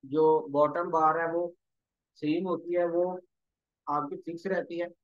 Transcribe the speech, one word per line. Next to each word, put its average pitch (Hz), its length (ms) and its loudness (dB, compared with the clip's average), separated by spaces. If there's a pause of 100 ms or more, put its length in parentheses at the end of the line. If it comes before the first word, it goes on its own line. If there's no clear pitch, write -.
जो 147 220 2 (260)
बॉटम 147 400 2
बार 160 280 4
है 165 140 -2
वो 175 140 -2 (720)
सेम 165 260 -2
होती 170 280 -4
है, 175 120 2
वो 180 320 0 (680)
आपकी 143 300 -4
फिक्स 165 300 -10
रहती 175 320 -4
है। 175 80 -2 (160)